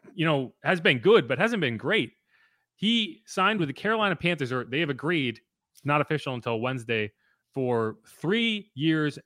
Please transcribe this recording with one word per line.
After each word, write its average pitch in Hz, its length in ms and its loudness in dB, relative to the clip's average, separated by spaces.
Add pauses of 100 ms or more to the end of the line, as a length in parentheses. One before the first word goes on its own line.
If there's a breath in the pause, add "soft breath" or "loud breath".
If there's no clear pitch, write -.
(140)
you 156 120 -2
know, 139 260 0 (120)
has 165 180 0
been 160 160 4
good, 165 300 6
but 127 100 -2
hasn't 220 220 0
been 120 180 0
great. 139 340 -2 (640)
He 214 520 0
signed 196 320 0
with 156 100 0
the 127 60 -8
Carolina 208 420 0
Panthers, 151 360 -2
or 123 120 -2
they 123 160 -4
have 156 100 -2
agreed, 131 500 -2 (320)
it's - 120 -20
not 147 180 2
official 143 320 -4
until 117 260 -4
Wednesday, 117 520 -4 (420)
for 117 420 0 (240)
three 214 540 0
years, 151 520 0